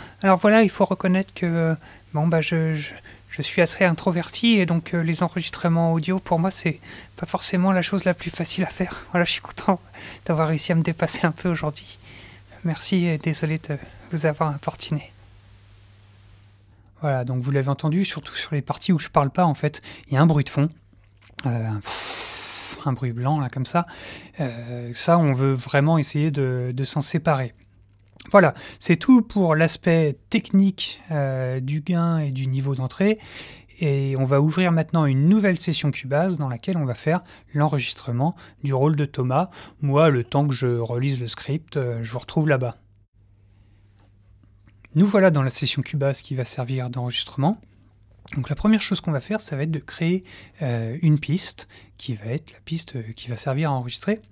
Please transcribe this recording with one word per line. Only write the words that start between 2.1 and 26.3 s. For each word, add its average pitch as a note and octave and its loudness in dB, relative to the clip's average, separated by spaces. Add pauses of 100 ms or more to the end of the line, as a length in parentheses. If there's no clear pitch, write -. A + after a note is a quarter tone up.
bon, D3+ 0
bah, E3+ 4
je, D#3+ 0
je, D3 -8 (380)
je - -8
suis - 0
assez E3+ 2
introverti, F3+ 2
et F3+ 4
donc, E3 -2
euh, E3+ 2
les D#3+ 0
enregistrements E3 0
audio, E3 0
pour E3 0
moi, F#3 0
c'est - -4 (380)
pas - -8
forcément F#3 0
la F#3 2
chose F#3+ -2
la F3+ 2
plus - -8
facile F3+ -2
à - -2
faire. - -6
Voilà, F3 4
je - -2
suis - -6
content - -2 (440)
d'avoir D#3+ 2
réussi D#3+ 0
à E3 4
me E3 4
dépasser E3+ -2
un D#3+ 4
peu - -4
aujourd'hui. - -6 (640)
Merci F3 0
et E3 0
désolé D#3 -2
de D3 -6 (340)
vous D#3+ -2
avoir D3+ 0
importuné. - -6 (1900)
Voilà, C3+ 0
donc B2+ -2
vous C3+ -2
l'avez C#3 0
entendu, D#3 0
surtout - -8
sur - -8
les D3 -2
parties - -2
où D#3+ 4
je - -10
parle C#3 2
pas, F3+ 2
en D3+ 2
fait, - -4 (260)
il C3+ -2
y - 4
a C#3 6
un E3 8
bruit D3+ 6
de - -4
fond. C#3+ 2 (760)
Euh, A#2 -2
un, G#2+ -4 (1040)
un C#3 -2
bruit B2 -4
blanc, C3 0
là, C3+ -2
comme B2+ -4
ça. F3 -2 (540)
Euh, A#2+ -8
ça, E3+ 4
on D#3 4
veut C3+ 2
vraiment C#3+ 2
essayer D3+ 0